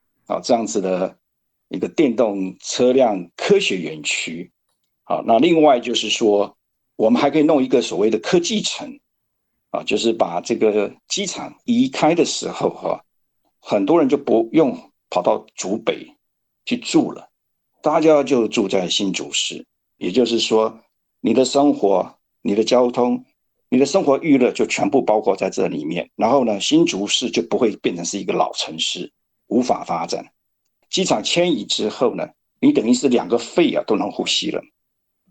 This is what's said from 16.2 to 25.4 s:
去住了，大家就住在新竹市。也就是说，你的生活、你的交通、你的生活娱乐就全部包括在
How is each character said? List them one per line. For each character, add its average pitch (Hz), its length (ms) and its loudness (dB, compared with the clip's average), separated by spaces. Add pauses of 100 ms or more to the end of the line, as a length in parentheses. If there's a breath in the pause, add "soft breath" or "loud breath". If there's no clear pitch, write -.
去 - 140 -4
住 120 340 0
了， - 160 -16 (540)
大 160 180 0
家 156 240 4
就 123 240 2
住 104 180 0
在 95 220 -2
新 98 240 -2
竹 - 220 -8
市。 - 320 -6 (320)
也 - 120 -6
就 117 160 4
是 113 140 0
说， 110 400 0 (400)
你 113 140 0
的 127 100 4
生 139 300 2
活、 98 420 0 (260)
你 101 140 -2
的 110 80 2
交 123 260 4
通、 123 320 0 (460)
你 123 100 0
的 135 80 6
生 - 200 0
活 139 140 4
娱 147 180 4
乐 120 160 4
就 110 120 0
全 - 240 -2
部 127 120 2
包 110 180 2
括 98 160 0
在 95 140 -2